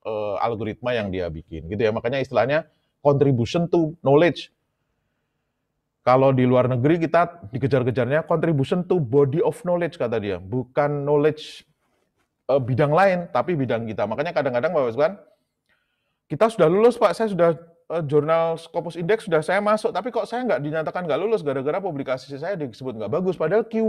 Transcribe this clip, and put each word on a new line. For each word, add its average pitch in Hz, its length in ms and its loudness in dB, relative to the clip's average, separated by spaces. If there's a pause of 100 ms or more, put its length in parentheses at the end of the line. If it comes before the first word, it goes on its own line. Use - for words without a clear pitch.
eh, 104 320 -4
algoritma 117 560 -4
yang 104 160 -4
dia 90 160 -4
bikin, 80 400 -12
gitu 101 160 -4
ya. 110 80 4
Makanya 123 320 -2
istilahnya 131 480 0 (320)
contribution 139 640 2
to 165 400 0
knowledge. 151 480 4 (1500)
Kalau 131 320 4
di 127 160 4
luar 123 160 4
negeri 127 320 2
kita 170 560 0
dikejar-kejarnya 131 720 0
contribution 170 640 0
to 220 80 2
body 143 480 2
of - 240 -4
knowledge, 175 320 -2
kata 117 160 -2
dia. 98 240 -4
Bukan 139 640 -4
knowledge, 147 640 0 (800)
eh, 131 80 2
bidang 131 320 0
lain, 175 400 2
tapi 123 240 -2
bidang 123 320 -2
kita. 107 240 -4
Makanya 143 240 -4
kadang-kadang, 135 400 -2
Bapak 139 160 0
Ibu 110 80 -6
sekalian, 165 200 0 (1080)
kita 156 240 0
sudah 175 240 4
lulus, 226 240 4
Pak. 202 160 2
Saya 226 160 -2
sudah, 170 240 2 (400)
eh, 165 160 -4
jurnal 160 480 2
Scopus 165 400 -8
Index 185 320 -2
sudah 156 160 0
saya 185 160 0
masuk, 214 320 0
tapi 190 160 -4
kok 302 160 -4
saya 240 240 -8
nggak 143 160 0
dinyatakan 160 400 -4
nggak 147 160 -2
lulus 190 240 0
gara-gara 139 400 -2
publikasi 139 560 -6
saya 185 160 -6
disebut 131 400 -8
nggak 107 160 -6
bagus, 180 240 -2
padahal 202 320 0
Q 220 200 -2